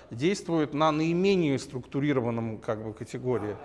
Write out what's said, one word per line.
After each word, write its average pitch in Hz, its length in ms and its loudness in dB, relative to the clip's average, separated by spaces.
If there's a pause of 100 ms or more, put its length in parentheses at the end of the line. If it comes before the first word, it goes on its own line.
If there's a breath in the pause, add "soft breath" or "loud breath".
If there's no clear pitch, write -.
(120 loud breath)
действует 151 640 0
на 156 180 4
наименее 165 680 2
структурированном 120 1000 -2
как 110 240 -4
бы 107 100 -6
категории, 117 720 -4